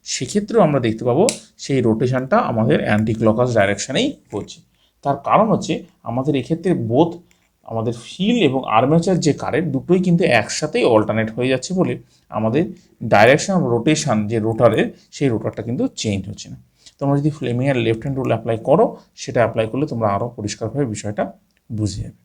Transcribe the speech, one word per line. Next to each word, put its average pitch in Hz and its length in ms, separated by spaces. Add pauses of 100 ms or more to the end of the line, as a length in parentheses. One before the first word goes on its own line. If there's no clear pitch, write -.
সেক্ষেত্রেও 202 580
আমরা 147 180
দেখতে 113 260
পাবো 175 220 (300)
সেই 135 240
রোটেশনটা 127 560
আমাদের 120 440
অ্যান্টি 110 320
ক্লকওয়াইজ 117 420
ডাইরেকশনেই 113 580 (200)
হচ্ছে। - 280 (400)
তার 139 220
কারণ 180 260
হচ্ছে - 340 (200)
আমাদের 131 320
এক্ষেত্রে 165 380
বোথ 127 420 (480)
আমাদের 113 300 (100)
ফিল 214 400
এবং 131 240
আর্মেচার 156 520
যে 143 140
কারেন্ট, 131 400
দুটোই 170 260
কিন্তু 180 240
একসাথেই 151 600
অল্টারনেট 110 520
হয়ে 123 140
যাচ্ছে 131 240
বলে 147 240 (320)
আমাদের 123 440 (300)
direction 123 540
of 151 60 (100)
rotation 117 540
যে 113 120
রোটারের, 113 540 (180)
সেই 139 180
রোটারটা 107 340
কিন্তু 139 320
চেঞ্জ 98 340
হচ্ছে - 200
না। - 60 (440)
তোমরা 139 180
যদি 147 120
ফ্লেমিংয়ের 131 480
লেফট 113 220
হ্যান্ড 135 180
রুল 127 100
অ্যাপ্লাই 117 360
করো, 165 340 (180)
সেটা 123 240
অ্যাপ্লাই 113 280
করলে 131 200
তোমরা 113 200
আরও 101 280
পরিষ্কারভাবে 113 500
বিষয়টা 107 480 (380)
বুঝে 107 300
যাবে। - 240